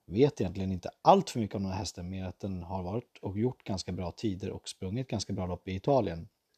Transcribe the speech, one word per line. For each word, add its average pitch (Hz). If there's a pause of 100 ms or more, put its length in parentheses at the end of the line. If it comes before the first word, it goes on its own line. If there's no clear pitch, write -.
(120)
vet 131
egentligen 95
inte 90 (120)
allt 190
för 127
mycket 107
om 101
den 95
här 92
hästen, 90
mer 95
att 92
den 92
har 92
varit 104
och 98
gjort 123
ganska 95
bra 90
tider 98
och -
sprungit 110
ganska 104
bra 92
lopp 90
i 92
Italien. 92 (300)